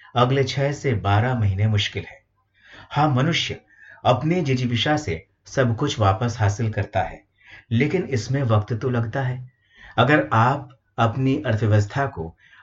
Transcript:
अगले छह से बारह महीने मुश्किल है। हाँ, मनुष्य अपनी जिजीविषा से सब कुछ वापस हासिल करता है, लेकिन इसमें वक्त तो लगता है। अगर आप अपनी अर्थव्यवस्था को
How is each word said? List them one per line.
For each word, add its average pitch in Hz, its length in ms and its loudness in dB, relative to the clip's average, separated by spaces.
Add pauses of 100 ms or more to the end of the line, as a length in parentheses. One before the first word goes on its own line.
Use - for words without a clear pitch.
(160)
अगले 127 280 4
छह 139 280 -2
से 139 220 -2
बारह 104 420 2
महीने 104 320 2
मुश्किल 101 360 -2
है। - 220 -20 (640)
हाँ, 143 260 2
मनुष्य - 460 -2 (440)
अपनी 156 360 2
जिजीविषा 127 560 0
से 82 300 -6 (180)
सब 123 320 0
कुछ 143 220 -2
वापस 110 400 2
हासिल 107 300 0
करता 98 320 -2
है, - 220 -8 (480)
लेकिन 151 320 2
इसमें 131 400 -2
वक्त 113 300 0
तो 127 160 -4
लगता 120 320 -2
है। 127 300 -6 (460)
अगर 147 360 2
आप 123 460 0 (180)
अपनी 131 480 0
अर्थव्यवस्था 107 600 2
को 82 320 -10 (260)